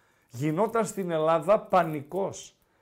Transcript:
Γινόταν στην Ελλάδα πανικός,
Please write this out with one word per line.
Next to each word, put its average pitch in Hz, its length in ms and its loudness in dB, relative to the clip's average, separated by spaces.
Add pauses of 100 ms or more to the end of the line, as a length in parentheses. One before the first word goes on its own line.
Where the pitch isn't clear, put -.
(300)
Γινόταν 185 560 0
στην 185 240 -6
Ελλάδα 165 500 2
πανικός, 170 960 -2 (260)